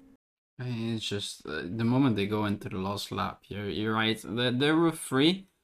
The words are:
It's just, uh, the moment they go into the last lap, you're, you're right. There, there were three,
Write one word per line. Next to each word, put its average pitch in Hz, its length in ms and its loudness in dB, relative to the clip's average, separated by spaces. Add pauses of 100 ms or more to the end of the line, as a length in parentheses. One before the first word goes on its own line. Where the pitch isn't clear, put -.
(580)
It's 113 480 -4
just, - 400 -6
uh, 76 180 -6
the 113 200 -2
moment 123 320 4
they 98 100 2
go 107 200 0
into 101 240 -4
the 98 80 -6
last 98 340 -4
lap, 95 360 -6
you're, 101 200 -6
you're 107 240 -2
right. 110 320 2
There, 120 260 -2
there 143 260 2
were 165 160 4
three, 160 560 2 (160)